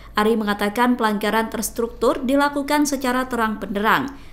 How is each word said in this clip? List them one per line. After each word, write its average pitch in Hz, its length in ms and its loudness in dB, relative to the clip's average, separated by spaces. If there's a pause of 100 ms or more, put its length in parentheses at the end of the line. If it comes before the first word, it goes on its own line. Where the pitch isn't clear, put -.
(160)
Ari 220 240 4
mengatakan 208 560 2
pelanggaran 220 560 0
terstruktur 233 720 -2
dilakukan 285 640 2
secara 254 400 -2
terang 220 320 -2
benderang. 196 540 0 (200)